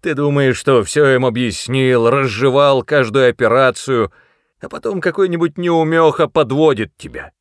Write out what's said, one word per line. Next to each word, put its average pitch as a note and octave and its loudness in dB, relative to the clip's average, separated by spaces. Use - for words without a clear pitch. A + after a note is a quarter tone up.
Ты D#3+ -6
думаешь, C#3+ 0
что B2+ 2
всё C#3 2
им B2+ 0
объяснил, B2 0
разжевал C3+ 2
каждую B2+ 0
операцию, A#2+ 0
а - -18
потом G#3 -8
какой-нибудь E3+ -2
неумёха E3 0
подводит C3+ 0
тебя? - -18